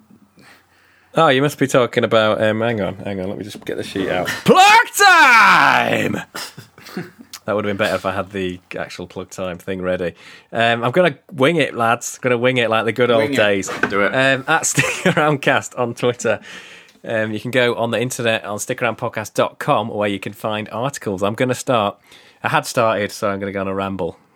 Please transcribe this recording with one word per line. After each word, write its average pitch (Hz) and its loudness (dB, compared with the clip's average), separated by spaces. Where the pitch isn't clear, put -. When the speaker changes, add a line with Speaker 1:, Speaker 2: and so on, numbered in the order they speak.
Speaker 1:
Oh, 160 6
you 131 4
must 143 0
be 139 2
talking 120 2
about, 107 2
um, 107 2
hang 113 -2
on, 95 -4
hang 98 -8
on, 95 -6
let - -10
me 98 -10
just - -16
get - -6
the 101 -8
sheet 95 -6
out. 90 -2
Plug 403 6
time! 180 6
<laughs> - -12
That 104 -2
would 104 -2
have 101 -4
been 101 -4
better 95 0
if 95 -4
I 92 -2
had 95 -6
the 92 -6
actual - -10
plug 92 -14
time 92 -8
thing 95 -8
ready. 90 -4
Um, 117 0
I'm 127 0
gonna 165 2
wing 156 2
it, 123 0
lads. 117 -2
Gonna 123 0
wing 127 2
it 113 0
like 110 2
the 117 0
good 120 2
old 113 4
Speaker 2:
Wing 110 0
it. 127 0
Speaker 1:
days. 101 2
Speaker 3:
Do 101 0
it. 101 0
Speaker 1:
Um, 131 2
at 160 0
Stick - 0
Around 151 0
Cast 123 0
on 120 -4
Twitter. 117 -2
Um, 110 -2
you 107 -6
can 123 -8
go 120 2
on 117 -2
the 110 -2
internet 117 -2
on 104 -6
stick - -8
around 113 -2
podcast - -8
dot - 0
com 113 0
where 104 -2
you 98 -4
can 101 -12
find 107 -6
articles. 107 -6
I'm 104 -2
gonna 127 0
start, 110 -2
I 113 -4
had 151 0
started, 104 0
so 107 -4
I'm 98 -4
gonna 98 -6
go 98 -6
on 95 -4
a 95 -4
ramble. 95 -6